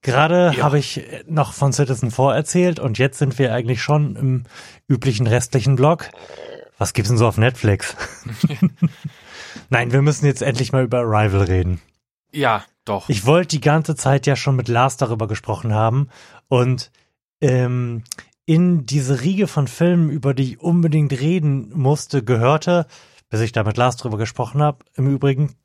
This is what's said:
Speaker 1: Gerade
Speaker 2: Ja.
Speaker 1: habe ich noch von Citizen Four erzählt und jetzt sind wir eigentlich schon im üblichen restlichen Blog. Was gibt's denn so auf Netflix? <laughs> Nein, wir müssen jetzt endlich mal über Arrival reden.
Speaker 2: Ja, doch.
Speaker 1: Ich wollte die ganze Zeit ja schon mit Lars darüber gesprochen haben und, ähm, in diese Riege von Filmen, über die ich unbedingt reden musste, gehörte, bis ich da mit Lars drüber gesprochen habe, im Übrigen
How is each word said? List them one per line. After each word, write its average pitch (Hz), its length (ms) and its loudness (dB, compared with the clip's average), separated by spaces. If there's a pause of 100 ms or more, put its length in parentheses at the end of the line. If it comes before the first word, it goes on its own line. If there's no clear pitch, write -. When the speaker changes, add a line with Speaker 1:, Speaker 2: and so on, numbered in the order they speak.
Speaker 1:
Gerade 160 540 2
Speaker 2:
Ja. 127 80 0
Speaker 1:
habe 147 140 2
ich - 260 -6 (220)
noch 151 260 -2
von 139 200 0
Citizen 127 380 -2
Four 127 240 0
erzählt 175 460 0
und 110 180 -4
jetzt 135 200 0
sind 135 200 -2
wir 127 160 0
eigentlich 123 280 -2
schon 147 340 0
im 127 280 -2 (440)
üblichen 120 380 0
restlichen 123 500 2
Blog. 151 340 2 (680)
Was - 140 -4
gibt's 104 160 -2
denn 120 100 2
so 117 80 6
auf - 120 0
Netflix? 107 580 0 (540)
<laughs> - 1200 -6
Nein, 120 220 0
wir 139 100 4
müssen 147 240 2
jetzt 131 160 0
endlich 120 300 -2
mal 131 120 2
über 120 140 -2
Arrival 107 460 2
reden. 90 360 0 (500)
Speaker 2:
Ja, 120 340 0 (200)
doch. 101 240 -6
Speaker 1:
Ich 104 160 -2
wollte 165 320 4
die 131 60 -2
ganze 151 340 2
Zeit 135 300 0
ja 139 100 2
schon 135 200 0
mit 117 120 -4
Lars 123 300 2
darüber 117 280 -2
gesprochen 110 480 -4
haben 117 340 0 (400)
und, 123 420 0 (500)
ähm, 123 640 0 (400)
in 165 420 2
diese 131 360 0
Riege 190 260 0
von 143 180 0
Filmen, 170 440 2
über 139 240 -2
die 135 180 0
ich - 80 -18
unbedingt 156 540 2
reden 147 600 0
musste, 143 480 0
gehörte, 139 640 2 (420)
bis 110 120 -2
ich 113 100 0
da 113 140 -2
mit 107 120 -2
Lars 120 200 0
drüber 107 220 -6
gesprochen 117 440 -4
habe, 147 220 -2 (100)
im 131 140 0
Übrigen 139 560 0